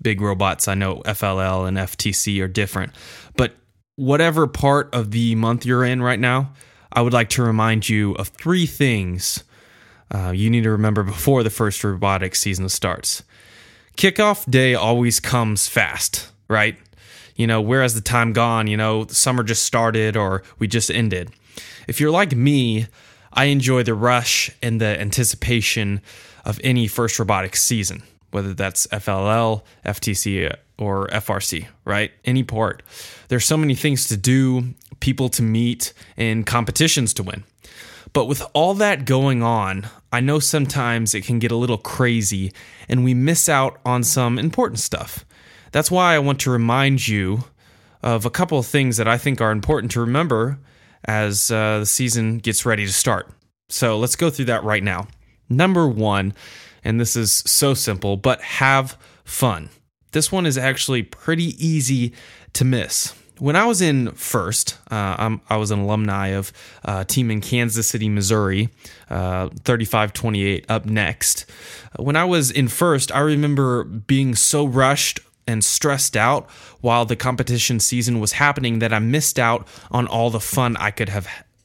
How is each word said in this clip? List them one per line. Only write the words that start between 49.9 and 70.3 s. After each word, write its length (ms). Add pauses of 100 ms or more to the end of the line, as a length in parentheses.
to 60
remember 580 (460)
as, 480
uh, 280
the 60
season 520
gets 280
ready 200
to 80
start. 360 (380)
So 300
let's 180
go 140
through 160
that 180
right 200
now. 240 (420)
Number 360
one, 480 (520)
and 140
this 180
is 280
so 280
simple, 420
but 260
have 560 (280)
fun. 440 (420)
This 200
one 140
is 120
actually 460
pretty 500 (100)
easy 500 (400)
to 100
miss. 500 (240)
When 200
I 80
was 160
in 320
first, 640 (120)
uh, 300
I'm, 300
I 80
was 140
an 80
alumni 500
of 240 (320)
a 180
team 260
in 120
Kansas 480
City, 180
Missouri, 640 (400)
uh, 400 (160)
thirty-five 480
twenty-eight 560